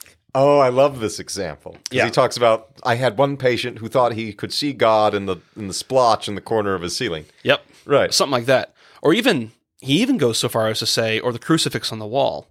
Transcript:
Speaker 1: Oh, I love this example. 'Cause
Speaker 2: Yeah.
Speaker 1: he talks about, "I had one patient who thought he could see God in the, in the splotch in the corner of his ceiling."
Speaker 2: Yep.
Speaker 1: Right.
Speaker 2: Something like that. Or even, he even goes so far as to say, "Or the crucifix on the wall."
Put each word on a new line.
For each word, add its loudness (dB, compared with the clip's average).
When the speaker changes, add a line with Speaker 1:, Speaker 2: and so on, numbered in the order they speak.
Speaker 1:
Oh, 6
I 6
love 4
this -4
example. -10
'Cause -20
Speaker 2:
Yeah. 2
Speaker 1:
he -4
talks 2
about, 2
"I 0
had -2
one 2
patient -2
who -12
thought 2
he -8
could -10
see -4
God 4
in -4
the, -4
in -10
the -10
splotch 2
in -8
the -10
corner -2
of -4
his -6
ceiling." -6
Speaker 2:
Yep. 0
Speaker 1:
Right. 2
Speaker 2:
Something 0
like -2
that. 0
Or 4
even, 0
he 0
even 0
goes 0
so -2
far 0
as -4
to -4
say, -2
"Or -4
the -8
crucifix -2
on -10
the -12
wall." -2